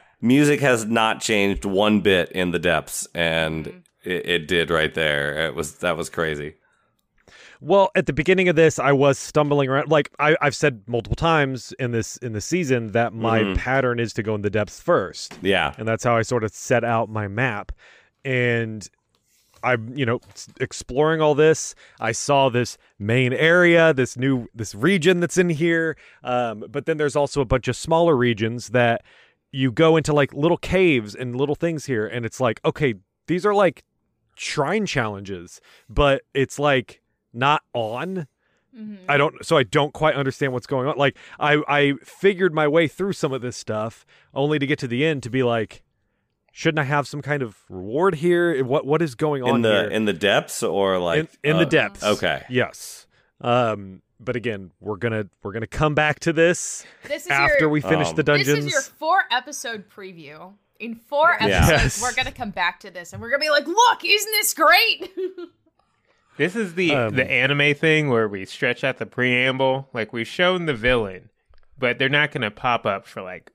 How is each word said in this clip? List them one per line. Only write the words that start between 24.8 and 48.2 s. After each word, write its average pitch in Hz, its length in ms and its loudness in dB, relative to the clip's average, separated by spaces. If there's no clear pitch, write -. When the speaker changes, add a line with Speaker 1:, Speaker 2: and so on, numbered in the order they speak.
Speaker 3:
that's 175 180 -2
in 180 120 4
here. 165 480 0
Um, 120 460 -2
but 127 160 -8
then 160 120 -2
there's 147 180 0
also 143 260 0
a 127 40 -2
bunch 123 220 -2
of 123 80 -2
smaller 165 400 2
regions 117 540 0
that 117 320 2
you 131 200 0
go 160 260 4
into, 151 160 0
like, 143 180 2
little 160 260 2
caves 143 580 0
and 123 200 -8
little 143 200 -2
things 165 300 -4
here. 110 200 -2
And 120 180 -6
it's - 160 -10
like, 117 240 -2
okay, 151 300 0
these 175 220 -2
are, 208 80 4
like, 190 280 2
shrine 180 500 -2
challenges, 101 720 -6
but 139 320 2
it's, 135 240 0
like, 139 420 0
not 139 280 2
on. 131 540 -6
Speaker 2:
Mm-hmm. 214 180 -14
Speaker 3:
I 143 80 4
don't, - 280 0
so 165 120 2
I 135 60 4
don't 147 300 0
quite 156 220 2
understand 135 380 -2
what's 123 140 -8
going 131 200 -2
on. 147 100 -4
Like, 139 200 2
I, 151 280 2
I 143 260 2
figured 185 500 0
my 151 140 2
way 160 200 4
through 190 260 -4
some 147 200 -4
of 127 80 -6
this 123 160 -8
stuff 110 480 -8
only 147 260 0
to 147 80 -2
get 139 120 -2
to 135 80 -6
the 120 180 0
end 147 180 -2
to 120 60 -10
be 127 140 0
like, 117 400 -2
"Shouldn't 156 280 -2
I 147 40 0
have 139 240 -2
some 147 140 -10
kind 139 220 -4
of 107 140 -10
reward 117 460 0
here? 170 480 2